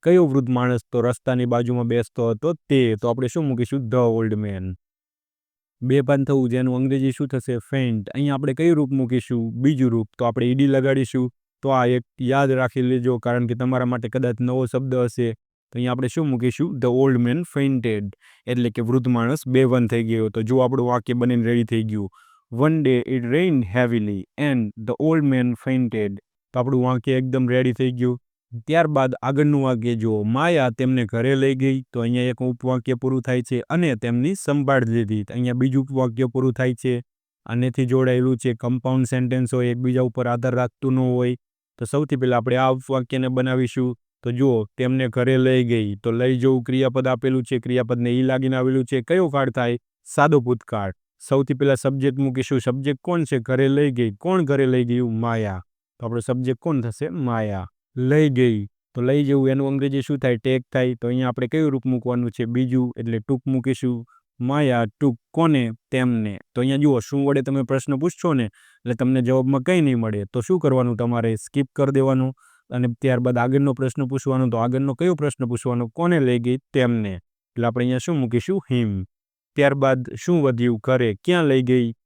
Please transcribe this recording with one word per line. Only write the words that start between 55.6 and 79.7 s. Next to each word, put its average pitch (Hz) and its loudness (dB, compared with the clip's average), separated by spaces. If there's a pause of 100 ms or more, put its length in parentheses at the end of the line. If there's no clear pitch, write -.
તો 117 -10
આપણો 117 -4
સબ્જેક્ટ 127 -2
કોણ 151 -2
થશે? 117 -6
માયા. 113 -4 (300)
લઈ 147 2
ગઈ. 120 2
તો - -12
લઈ 143 2
જવું 139 2
એનું 135 0
અંગ્રેજી 139 -2
શું 139 -4
થાય? 127 0
ટેક 131 0 (100)
થાય. 127 0
તો 117 -6
અહીંયા 127 0
આપણે 123 -4
કયું 156 0
રૂપ 131 -2
મૂકવાનું 123 0
છે? 120 -4
બીજું, 123 0
એટલે 117 -4
ટૂંક 123 -2
મૂકીશું. 127 -2 (360)
માયા 127 2
ટૂંક 120 -2 (120)
કોને? 151 2 (200)
તેમને. 117 -2 (160)
તો 123 -2
અહીંયા 135 0
જુઓ, 143 4
શું 139 -2
વડે 139 2
તમે 135 -2
પ્રશ્ન 135 -2
પૂછશો 170 -2
ને, 123 0
એટલે - -8
તમને 127 0
જવાબમાં 131 2
કંઈ 175 2
નહીં 135 2
મળે. 107 -2
તો 123 -6
શું 180 0
કરવાનું 127 2
તમારે? 117 0
સ્કીપ 139 -4
કરી 139 0
દેવાનું 131 2 (360)
અને 123 -2 (120)
ત્યારબાદ 127 0
આગળનો 131 2
પ્રશ્ન 131 -4
પૂછવાનો. 131 -2
તો 117 -2
આગળનો 127 0
કયો 175 0
પ્રશ્ન 143 -4
પૂછવાનો? 120 -4
કોને 170 0
લઈ 123 2
ગઈ? 123 -2 (140)
તેમને. 117 0
એટલે - -8
આપણે 120 0
અહીંયા 127 0
શું 165 -2
મૂકીશું? 127 -2
હિમ. 107 0 (520)
ત્યારબાદ 135 2